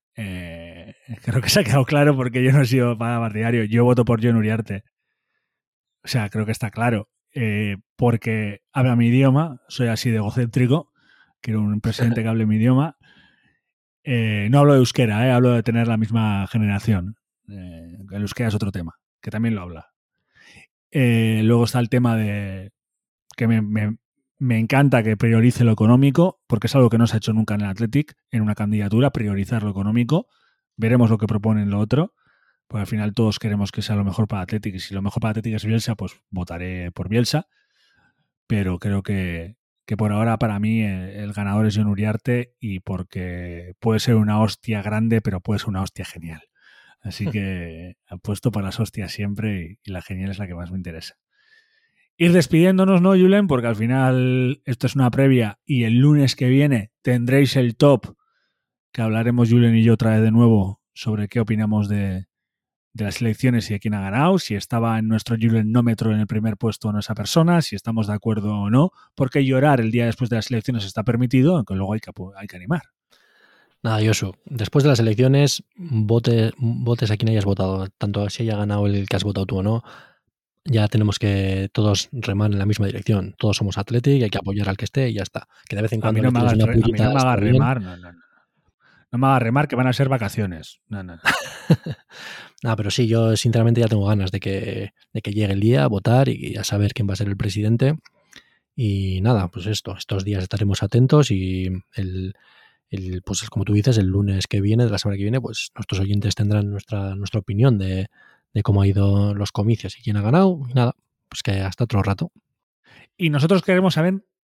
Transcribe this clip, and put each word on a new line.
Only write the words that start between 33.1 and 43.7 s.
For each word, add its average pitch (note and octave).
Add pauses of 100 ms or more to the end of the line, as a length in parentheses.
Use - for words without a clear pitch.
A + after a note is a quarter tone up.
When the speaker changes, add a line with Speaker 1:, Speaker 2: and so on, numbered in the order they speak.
Speaker 1:
todos A2
queremos G2+
que -
sea G#2
lo G2+
mejor G2+
para G2
Athletic, G2+
y F#2
si -
lo G2
mejor G2
para A2
Athletic A2
es G#2+
Bielsa, A2+
pues F#2 (160)
votaré F2+
por -
Bielsa, A#2+ (1000)
pero F#2
creo G2+
que, F#2 (300)
que G#2+
por G#2+
ahora A2
para G#2+
mí, A2
eh, G2
el G#2
ganador G#2
es G#2
Jon G#2+
Uriarte, G#2+
y G2
porque F2+